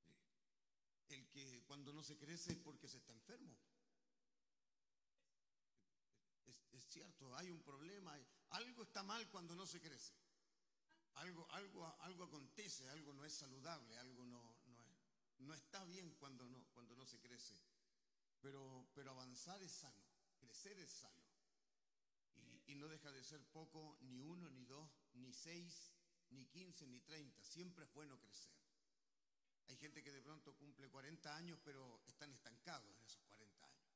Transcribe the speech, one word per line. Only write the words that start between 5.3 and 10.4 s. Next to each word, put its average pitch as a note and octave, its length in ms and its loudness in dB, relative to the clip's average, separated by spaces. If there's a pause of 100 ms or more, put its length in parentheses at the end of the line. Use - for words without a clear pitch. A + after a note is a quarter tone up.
Es, B2 260 -6
es B2+ 160 -6
cierto, C#3 480 0
hay F3+ 140 4
un E3 120 0
problema, D#3+ 520 0
hay, C3+ 120 -4 (220)
algo A#3 360 6
está G3 180 4
mal G#3 260 8
cuando F3 260 2
no F#3 120 4
se E3+ 120 6
crece. D3+ 360 0 (1040)